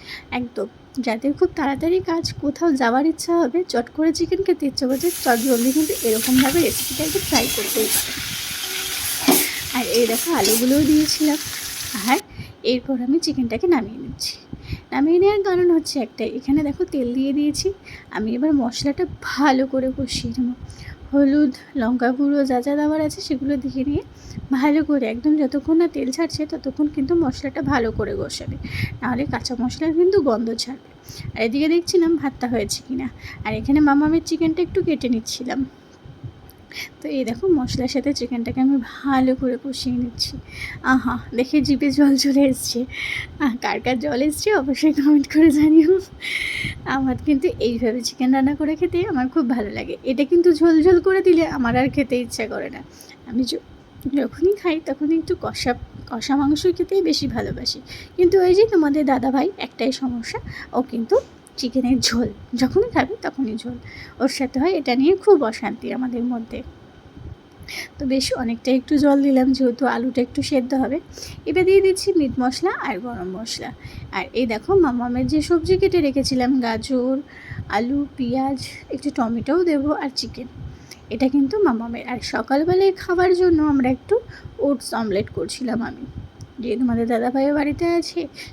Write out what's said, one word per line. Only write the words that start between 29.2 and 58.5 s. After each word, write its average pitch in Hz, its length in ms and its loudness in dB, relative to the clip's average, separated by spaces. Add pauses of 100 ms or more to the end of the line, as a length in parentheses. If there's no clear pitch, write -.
কাঁচা 254 260 -6
মশলার 285 400 -2
কিন্তু 381 200 4 (100)
গন্ধ 226 200 0 (140)
ছাড়বে। - 280 -12 (440)
আর - 120 -8
এদিকে 277 220 0
দেখছিলাম 339 480 2
ভাতটা 269 320 -4
হয়েছে 220 380 -2
কিনা, 262 200 -6 (380)
আর 214 100 -4
এখানে 277 260 2
মামামের 302 480 4
চিকেনটা 320 340 0
একটু 359 240 0
কেটে 262 220 -2
নিচ্ছিলাম। 247 520 -4 (1400)
তো 302 60 -10
এই 269 160 -2
দেখো, 240 240 -2
মশলার 262 400 0
সাথে 277 240 -2
চিকেনটাকে 240 480 -4
আমি 269 160 4
ভালো 262 580 0
করে 262 300 -2
কষিয়ে 262 320 -4
নিচ্ছি। 247 400 -4 (460)
আহা, 247 360 0 (140)
দেখে 262 280 0
জিভে 277 300 0
জল 277 260 6
চলে 277 240 2
এসছে। 254 440 0 (540)
আহ, 247 240 0
কার 214 180 -2
কার 247 180 -2
জল 269 240 -2
এসছে 311 320 0
অবশ্যই 294 380 2
কমেন্ট 294 400 4
করে 311 180 8
জানিও। 311 500 6 (840)
আমার 262 400 0
কিন্তু 302 240 2 (100)
এইভাবে 233 420 0
চিকেন 254 340 0
রান্না 269 200 4
করে 302 220 -2
খেতে 349 300 -2
আমার 262 220 -2
খুব 262 220 0
ভালো 220 200 -2
লাগে। - 340 -8
এটা 262 200 2
কিন্তু 349 280 6
ঝোল 320 300 6
ঝোল 349 180 8
করে 381 220 2
দিলে 330 240 6
আমার 247 300 0
আর 262 120 2
খেতে 262 320 0
ইচ্ছা 233 260 -6
করে - 240 -8
না। - 80 -16 (480)
আমি 247 180 -2
য-, 277 200 -6 (500)
যখনই 285 380 0
খাই 339 340 -2
তখনই 302 320 0
একটু 320 220 -2
কষা, 247 340 -4 (360)
কষা 254 260 -2
মাংস 294 260 2 (140)
খেতেই 370 260 0
বেশি 302 240 0
ভালোবাসি। 233 540 -6 (360)
কিন্তু 359 220 6
ওই 359 160 6